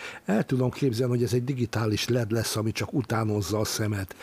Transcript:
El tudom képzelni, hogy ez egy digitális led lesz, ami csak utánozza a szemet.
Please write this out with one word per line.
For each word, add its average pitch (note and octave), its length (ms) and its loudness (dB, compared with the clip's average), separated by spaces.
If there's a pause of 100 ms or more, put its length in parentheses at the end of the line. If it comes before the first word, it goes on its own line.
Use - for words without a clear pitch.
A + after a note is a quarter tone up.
(240)
El G3 200 2
tudom B2+ 260 2
képzelni, B2 420 0
hogy A#2+ 100 2
ez A2 100 0
egy B2 120 2
digitális A2+ 640 0
led A#2+ 220 2
lesz, A2+ 260 0
ami A2 160 0
csak - 200 -4
utánozza G#2+ 640 0
a G#2+ 60 2
szemet. G#2 580 -2